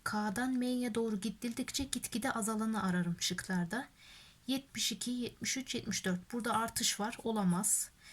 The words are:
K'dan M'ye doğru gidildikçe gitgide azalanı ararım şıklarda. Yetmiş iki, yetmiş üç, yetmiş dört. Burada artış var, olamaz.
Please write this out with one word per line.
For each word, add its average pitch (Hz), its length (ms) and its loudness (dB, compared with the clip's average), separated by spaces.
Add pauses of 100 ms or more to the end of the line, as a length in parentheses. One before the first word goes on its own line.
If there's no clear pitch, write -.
K'dan 214 480 0
M'ye 247 420 0
doğru 226 260 0
gidildikçe 240 640 -4
gitgide - 480 0
azalanı 220 500 2
ararım 175 380 2
şıklarda. 185 680 0 (580)
Yetmiş 262 460 -2
iki, - 180 -4
yetmiş - 460 -2
üç, 254 180 -4
yetmiş - 300 -2
dört. 180 280 -2
Burada 233 220 0
artış 226 460 2
var, 269 240 -2
olamaz. 208 680 2 (220)